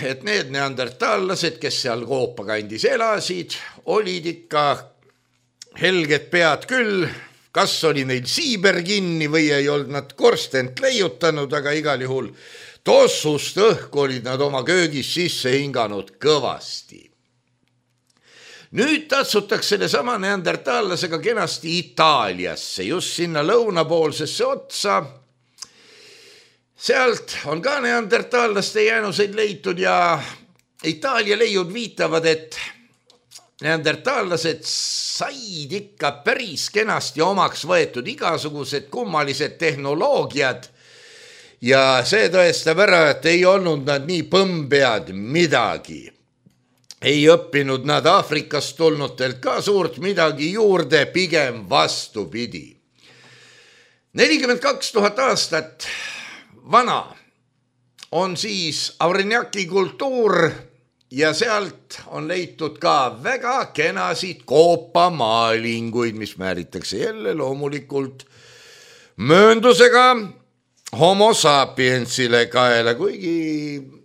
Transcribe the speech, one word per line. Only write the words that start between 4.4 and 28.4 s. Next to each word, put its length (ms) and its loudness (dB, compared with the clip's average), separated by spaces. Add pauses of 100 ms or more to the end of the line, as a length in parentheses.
helged 500 0
pead 380 2
küll, 380 0 (440)
kas 280 0 (100)
oli 160 0
neil 240 -4
siiber 560 0
kinni 480 -2
või 240 2
ei 160 0
olnud 220 -4
nad 200 -8
korstent 720 0
leiutanud, 680 0
aga 220 -2
igal 300 -2
juhul 240 -4 (560)
tossust 760 4
õhku 460 2
olid 240 -4
nad 160 -4
oma 240 -2
köögis 480 0
sisse 400 -2
hinganud 640 -4
kõvasti. 800 -4 (1800)
Nüüd 340 0
tatsutakse 640 0
sellesama 460 0
neandertaallasega 1000 -2
kenasti 600 -4
Itaaliasse, 1080 -2
just 320 -4
sinna 260 -4
lõunapoolsesse 1040 0
otsa. 540 -2 (1800)
Sealt 540 0 (160)
on 100 -4
ka 200 -2
neandertaallaste 1080 0